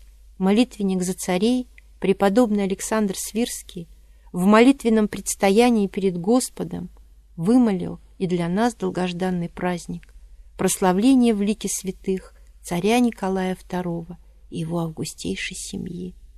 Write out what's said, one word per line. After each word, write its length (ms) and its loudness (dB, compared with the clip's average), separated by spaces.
молитвенник 640 0
за 100 -2
царей – 560 -2
преподобный 640 2
Александр 540 -2
Свирский, 720 -8
в 140 -2
молитвенном 640 6
предстоянии 800 2
перед 300 -2
Господом 720 -2
вымолил 640 2
и 80 -4
для 220 -2
нас 260 0
долгожданный 760 -4
праздник, 640 -8
прославление 760 4
в 80 -2
лике 260 -2
святых 640 -6
царя 380 0
Николая 540 -2
второго 640 -8
и 100 -8
его 200 -4
августейшей 760 -8
семьи. 580 -10